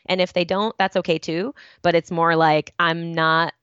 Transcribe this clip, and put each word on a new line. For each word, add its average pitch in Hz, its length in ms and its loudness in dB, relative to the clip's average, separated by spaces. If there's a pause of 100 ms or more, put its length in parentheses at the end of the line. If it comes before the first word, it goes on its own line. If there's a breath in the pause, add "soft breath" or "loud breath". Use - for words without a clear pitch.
And 185 140 -2
if 180 120 -2
they 175 120 0
don't, 196 340 -4
that's 196 180 -2
okay 170 220 -2
too. 180 360 -6 (280 loud breath)
But 175 120 2
it's 165 160 0
more 165 240 2
like, 156 460 2
I'm 170 340 -2
not 160 380 0 (100)